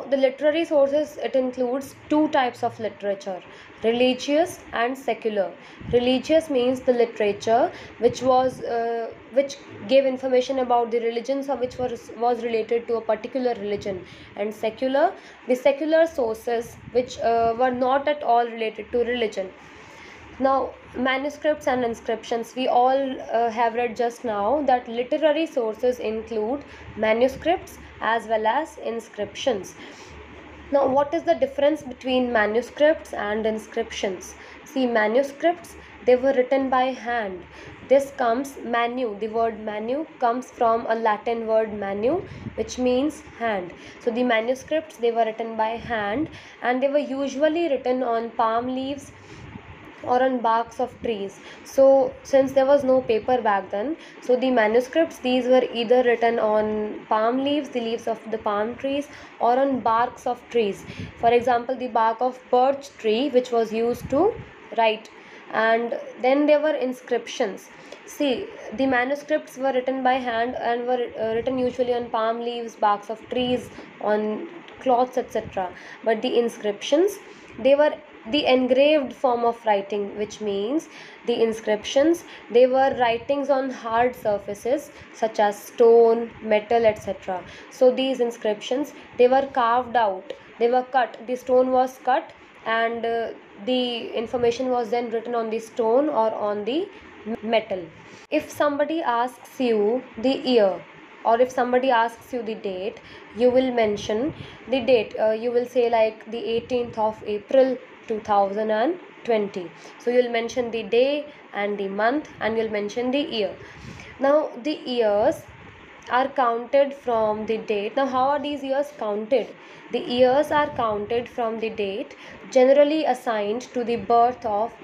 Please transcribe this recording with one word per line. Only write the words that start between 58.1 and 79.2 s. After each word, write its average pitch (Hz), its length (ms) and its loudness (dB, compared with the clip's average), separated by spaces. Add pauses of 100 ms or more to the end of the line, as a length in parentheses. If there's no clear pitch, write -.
the 220 80 -6
palm 220 380 -2
trees, 277 320 -4 (320)
or 240 180 4
on 269 220 2
barks 233 460 0
of 240 220 -4
trees. 214 380 -2 (320)
For 240 120 4
example, 240 460 2
the 254 120 -6
bark 226 340 0
of 254 180 -4 (100)
birch 269 460 2
tree, 220 320 0
which 247 220 2
was 226 240 0
used 233 340 -2
to 349 240 2 (460)
write. 220 320 0 (420)
And 226 480 0 (220)
then 277 240 4
there 294 140 6
were 302 160 0
inscriptions. 233 920 -4 (380)
See, 262 400 -2 (260)
the 254 140 0
manuscripts 277 720 -2
were 262 160 0
written 262 280 -2
by 254 120 4
hand 240 400 -2
and 240 320 -2
were, 247 220 0 (120)
uh, 220 140 -2
written 254 240 -2
usually 247 340 0
on 240 160 -4
palm 226 320 -2
leaves, 233 340 -8
barks 208 360 0
of 220 180 -10
trees, 247 400 -2 (320)
on 214 480 -2 (320)
cloths, 254 380 2
et - 120 -6
cetera. 196 400 -6 (340)
But 214 180 0
the 247 160 0
inscriptions, 233 800 0 (400)
they 262 160 6
were 294 180 4 (360)
the 277 160 0
engraved 262 720 4
form 240 300 0